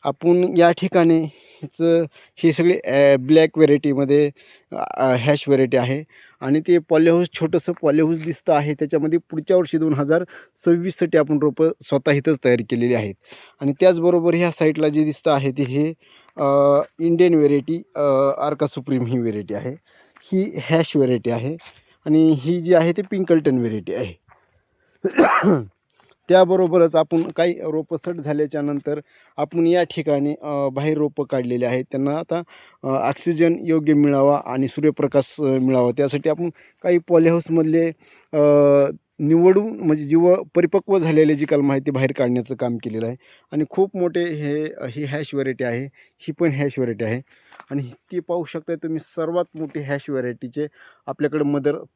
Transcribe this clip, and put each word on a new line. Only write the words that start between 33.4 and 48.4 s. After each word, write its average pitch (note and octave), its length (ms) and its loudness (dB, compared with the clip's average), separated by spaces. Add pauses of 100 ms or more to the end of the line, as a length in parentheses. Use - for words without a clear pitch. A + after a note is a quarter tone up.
योग्य D#3 340 0
मिळावा C#3+ 520 4
आणि C3 220 -4
सूर्यप्रकाश, C#3+ 720 -2
अ, D3+ 40 -4
मिळावा C3 480 2
त्यासाठी C#3 380 -2
आपण E3 200 -2 (340)
काही F3+ 140 2
पॉलीहाऊसमधले, E3 920 2 (460)
अ, D3+ 60 0 (800)
निवडून F#3 600 4
म्हणजे D#3 240 0
जीव E3+ 320 4 (200)
परिपक्व F#3 440 0
झालेले D#3 360 2
जी C#3+ 100 -4
कलमं C#3+ 260 0
आहेत C3+ 140 -2
ती D3 60 -2
बाहेर C3 200 -2
काढण्याचं B2 440 -2
काम A#2+ 220 -6
केलेलं A2 280 -8
आहे A#2+ 100 -8 (360)
आणि D3+ 180 -2
खूप G3 280 -2
मोठे F3 280 -2
हे, D3+ 400 -6
ही C3 380 -10
हॅश C#3+ 300 -8
व्हेरायटी C3+ 300 -4
आहे, B2 220 -6 (340)
ही - 120 -12
पण D#3+ 200 -2
हॅश C#3 260 -4
व्हेरायटी A#2 280 -4
आहे A#2+ 160 -4 (500)
आणि C3+ 200 -8 (200)
ती F3+ 80 -6
पाहू E3+ 260 -6